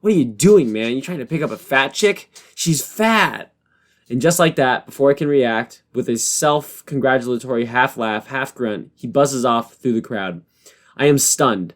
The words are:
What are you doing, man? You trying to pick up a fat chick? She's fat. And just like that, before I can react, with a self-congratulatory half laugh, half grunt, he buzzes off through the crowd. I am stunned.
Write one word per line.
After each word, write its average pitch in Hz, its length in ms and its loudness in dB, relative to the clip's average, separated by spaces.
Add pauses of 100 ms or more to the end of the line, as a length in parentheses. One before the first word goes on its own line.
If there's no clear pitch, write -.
What 220 140 2
are - 20 4
you 160 80 4
doing, 123 480 4
man? 113 220 -4
You 131 80 -4
trying 180 160 -10
to 131 80 -10
pick 139 160 -6
up 139 80 -4
a 110 80 -10
fat 135 340 0
chick? - 380 -2 (240)
She's 156 300 -2
fat. 196 680 0 (560)
And 123 120 -4
just 165 180 2
like 165 180 2
that, 127 300 0
before 139 240 0
I 143 40 4
can 147 140 -2
react, 120 540 0 (100)
with 127 160 -4
a 117 80 -2
self-congratulatory 131 1500 -2
half 127 320 -2
laugh, 110 300 -4
half 135 260 -8
grunt, 107 400 -6
he - 120 -18
buzzes 135 380 0
off 117 300 0
through - 180 -4
the 113 80 0
crowd. 95 420 -8 (540)
I 135 80 -2
am 143 140 6
stunned. 107 580 0